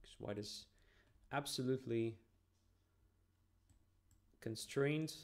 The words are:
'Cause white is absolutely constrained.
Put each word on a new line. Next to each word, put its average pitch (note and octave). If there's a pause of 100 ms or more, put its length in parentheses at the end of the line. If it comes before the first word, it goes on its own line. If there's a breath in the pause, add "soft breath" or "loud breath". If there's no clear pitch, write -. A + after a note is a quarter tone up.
'Cause -
white G2+
is - (640 soft breath)
absolutely B2+ (2250)
constrained. C#3+